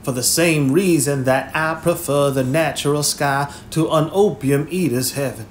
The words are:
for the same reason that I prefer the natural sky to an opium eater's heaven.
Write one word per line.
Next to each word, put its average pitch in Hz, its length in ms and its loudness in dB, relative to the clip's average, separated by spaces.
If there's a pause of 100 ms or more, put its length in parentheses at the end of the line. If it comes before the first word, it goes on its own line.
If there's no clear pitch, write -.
for 143 80 -4
the 127 120 -4
same 151 480 2
reason 143 520 2
that 131 320 0
I 160 260 -2
prefer 143 480 0
the 131 140 0
natural 147 580 0
sky 143 500 -2 (200)
to 160 180 0
an 156 240 2
opium 143 560 2
eater's 131 440 -2
heaven. 120 380 -6